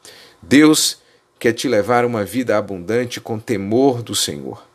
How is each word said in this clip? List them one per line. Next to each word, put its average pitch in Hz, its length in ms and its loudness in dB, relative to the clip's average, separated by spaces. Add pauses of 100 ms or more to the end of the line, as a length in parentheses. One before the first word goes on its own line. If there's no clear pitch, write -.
(420)
Deus 151 560 4 (400)
quer 113 160 0
te 117 140 -6
levar 120 360 2
a 120 40 0
uma 117 160 -2
vida 107 340 -2
abundante 104 640 -4
com 113 160 -8
temor 117 640 0
do 107 140 -8
Senhor. 69 600 -6